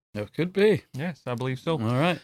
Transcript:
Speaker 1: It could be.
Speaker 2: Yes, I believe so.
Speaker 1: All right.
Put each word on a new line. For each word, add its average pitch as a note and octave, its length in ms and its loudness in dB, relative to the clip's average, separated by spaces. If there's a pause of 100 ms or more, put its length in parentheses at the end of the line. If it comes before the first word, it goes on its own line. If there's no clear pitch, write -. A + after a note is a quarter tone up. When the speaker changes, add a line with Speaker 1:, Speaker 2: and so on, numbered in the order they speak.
(160)
Speaker 1:
It G#2 180 -8
could E3+ 200 -2
be. G3 300 4 (100)
Speaker 2:
Yes, C3 320 -6
I B2+ 100 -4
believe B2+ 240 -4
so. - 140 -4
Speaker 1:
All D#3+ 60 -2
right. B2 440 2